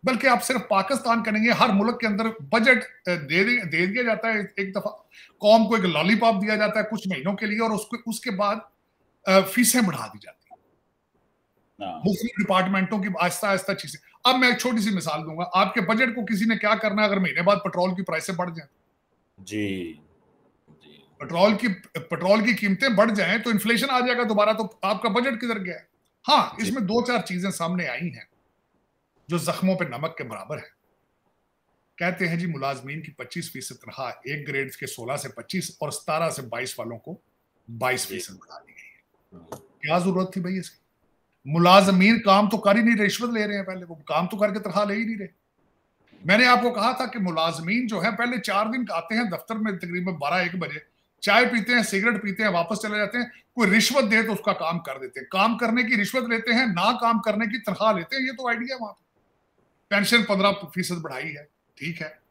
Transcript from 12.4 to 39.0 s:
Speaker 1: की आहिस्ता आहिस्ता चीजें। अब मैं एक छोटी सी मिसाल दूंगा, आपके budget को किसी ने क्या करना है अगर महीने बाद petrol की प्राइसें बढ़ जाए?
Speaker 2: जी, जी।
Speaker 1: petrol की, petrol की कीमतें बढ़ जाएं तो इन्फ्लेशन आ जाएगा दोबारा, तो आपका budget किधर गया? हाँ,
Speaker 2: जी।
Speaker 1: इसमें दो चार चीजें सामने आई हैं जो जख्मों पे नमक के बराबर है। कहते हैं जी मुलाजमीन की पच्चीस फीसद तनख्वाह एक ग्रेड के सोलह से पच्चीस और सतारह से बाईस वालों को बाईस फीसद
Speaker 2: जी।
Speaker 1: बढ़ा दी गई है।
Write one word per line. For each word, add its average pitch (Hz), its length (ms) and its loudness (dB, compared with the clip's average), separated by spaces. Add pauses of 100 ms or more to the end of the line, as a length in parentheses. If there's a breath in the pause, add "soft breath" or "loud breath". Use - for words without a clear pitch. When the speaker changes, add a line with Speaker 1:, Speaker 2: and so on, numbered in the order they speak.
Speaker 1:
की 190 100 -4
आहिस्ता 175 400 -2
आहिस्ता 196 260 0
चीजें। - 580 -4
अब 254 80 2
मैं 254 80 6
एक 240 120 2
छोटी 247 180 0
सी 214 120 0
मिसाल 165 320 -2
दूंगा, 160 220 -6
आपके 196 360 2
budget 226 340 2
को 240 100 -4
किसी 202 200 -2
ने 226 120 2
क्या 214 180 2
करना 214 280 0
है 214 60 4
अगर 196 100 2
महीने 165 240 0
बाद 196 160 4
petrol 180 320 0
की 185 120 -6
प्राइसें 165 340 -4
बढ़ 175 140 -4
जाए? 165 180 -14 (720)
Speaker 2:
जी, 95 600 -6 (680)
जी। - 320 -20 (180)
Speaker 1:
petrol 170 340 4
की, 240 140 -2 (300)
petrol 185 440 0
की 226 120 2
कीमतें 202 420 0
बढ़ 220 140 4
जाएं 202 320 0
तो 240 80 -2
इन्फ्लेशन 220 360 2
आ 254 140 2
जाएगा 240 240 0
दोबारा, 208 280 2
तो 220 320 -4
आपका 208 240 0
budget 240 320 0
किधर 233 180 -4
गया? 180 180 -10 (480)
हाँ, 254 360 2
Speaker 2:
जी। 214 80 -2
Speaker 1:
इसमें 226 180 -2
दो 220 160 2
चार 240 180 0
चीजें 185 300 -4
सामने 175 360 -4
आई 135 220 -6
हैं 120 200 -14 (1000)
जो 170 80 0
जख्मों 180 380 0
पे 180 80 -4
नमक 143 340 -8
के 147 60 -8
बराबर 110 340 -12
है। - 200 -20 (1200)
कहते 180 280 -2
हैं 170 120 -2
जी 180 80 -4
मुलाजमीन 139 540 -8
की 151 180 -16
पच्चीस - 340 -12
फीसद 131 220 -14
तनख्वाह 127 580 -12
एक 147 140 -10
ग्रेड 135 280 -6
के - 120 -12
सोलह 127 300 -8
से 139 120 -8
पच्चीस - 540 -8
और 147 100 -6
सतारह 160 360 -4
से 143 140 -8
बाईस 120 360 -8
वालों 117 180 -8
को 156 260 -16 (480)
बाईस 127 360 -2
फीसद 92 260 -12
Speaker 2:
जी। 95 60 -20
Speaker 1:
बढ़ा - 200 -20
दी - 140 -20
गई - 220 -20
है। - 80 -20 (320)